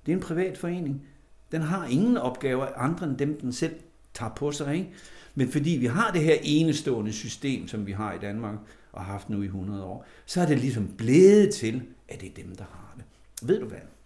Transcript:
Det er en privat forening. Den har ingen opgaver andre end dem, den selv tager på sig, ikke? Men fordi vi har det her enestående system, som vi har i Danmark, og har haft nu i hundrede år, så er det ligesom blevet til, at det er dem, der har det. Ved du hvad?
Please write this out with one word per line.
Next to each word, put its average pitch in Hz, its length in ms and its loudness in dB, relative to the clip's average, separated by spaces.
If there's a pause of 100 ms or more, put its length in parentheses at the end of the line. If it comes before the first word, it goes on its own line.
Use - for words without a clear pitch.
Det 147 60 0
er 175 40 4
en 185 80 -2
privat 185 340 -4
forening. 170 440 -6 (500)
Den 160 100 -2
har 170 260 -2
ingen 202 300 4
opgaver 127 480 0
andre 156 420 -2
end 131 100 -2
dem, 147 240 -2
den 123 120 -4
selv 160 220 -2 (380)
tager 113 220 -8
på 143 160 -2
sig, 143 240 -4
ikke? 185 140 -4 (460)
Men 123 140 2
fordi 151 200 0
vi 131 160 2
har 190 260 2
det 175 100 2
her 156 200 6
enestående 147 720 2
system, 117 540 -6
som 107 200 -6
vi 101 40 -8
har 101 220 -6
i 85 40 -8
Danmark, 104 380 -6 (360)
og - 140 -14
har 95 60 -10
haft 98 180 -10
nu 101 120 -2
i 98 60 -4
hundrede 98 360 -6
år, 92 220 -12 (200)
så - 160 -2
er 175 40 4
det 151 140 4
ligesom 113 280 -2 (100)
blevet 185 560 8
til, 117 280 -4 (280)
at - 120 -14
det 95 80 -14
er 92 140 -16
dem, 92 120 -14
der - 80 -16
har - 340 -18
det. - 80 -18 (420)
Ved 190 120 4
du - 80 -8
hvad? - 100 -12 (280)